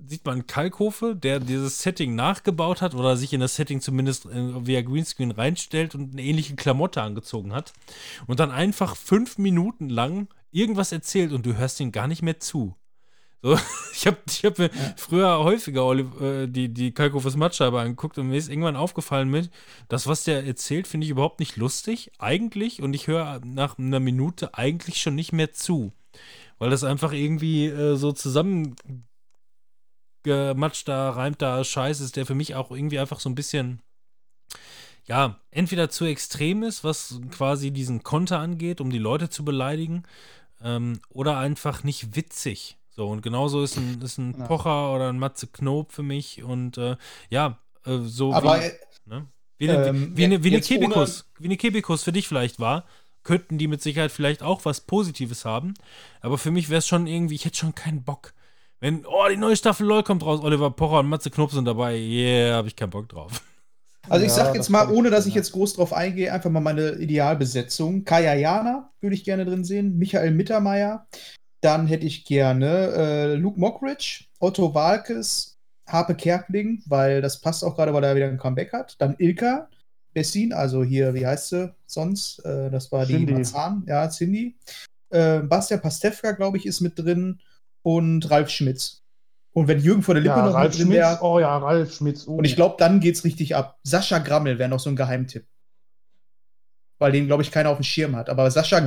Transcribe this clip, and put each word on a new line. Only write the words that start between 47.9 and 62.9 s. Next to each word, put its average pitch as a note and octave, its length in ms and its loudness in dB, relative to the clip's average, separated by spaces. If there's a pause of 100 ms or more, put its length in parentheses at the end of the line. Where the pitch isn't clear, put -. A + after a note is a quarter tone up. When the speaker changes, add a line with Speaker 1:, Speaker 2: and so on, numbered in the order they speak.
Speaker 1:
so A#2+ 360 -2
Speaker 2:
Aber, - 60 4
Speaker 1:
wie, C#3 60 4 (140)
Speaker 2:
äh, E3+ 100 -4 (340)
Speaker 1:
ne? B2 200 -14 (340)
Wie D3+ 120 0
eine, C#3 160 4
Speaker 2:
ähm, C#3 280 0
Speaker 1:
wie E3 100 4
eine, F#3 180 4
wie F3 60 4
eine G#3+ 80 6
Speaker 2:
jetzt - 160 0
ohne A#3 60 4
Speaker 1:
Kebekus, F#3+ 460 2 (140)
wie D#3 80 -10
eine F#3 100 -2
Kebekus G3+ 460 -2
für F3 100 -2
dich G3 140 -2
vielleicht B2 320 -2
war, C3 260 -2 (380)
könnten E3+ 340 0
die D#3 100 0
mit D3+ 140 -4
Sicherheit D3+ 300 -2
vielleicht D3 320 -2
auch F3 220 -2
was D3 160 -2
Positives E3 640 -4
haben, B2+ 280 -4 (480)
aber C3 160 -2
für D#3 140 -2
mich E3+ 180 0
wär's D#3+ 180 0
schon E3+ 200 2
irgendwie, D#3+ 280 -2
ich - 100 -6
hätte - 120 -4
schon D#3+ 180 -2
keinen D3+ 280 -6
Bock. - 300 -10 (460)
Wenn, D#3+ 260 -4
oh, G#3+ 240 4
die - 80 0
neue G#3+ 200 4
Staffel G#3 300 2
LOL G#3+ 160 4
kommt F3+ 220 0
raus, D3+ 180 2
Oliver D3 280 2
Pocher D#3 280 2
und C#3 100 4
Matze D3+ 220 -2
Knob D3 200 0
sind C3+ 140 0
dabei, A#2+ 320 0
yeah, A#2+ 600 2
hab A2 100 0
ich - 80 -10
keinen G2+ 160 -4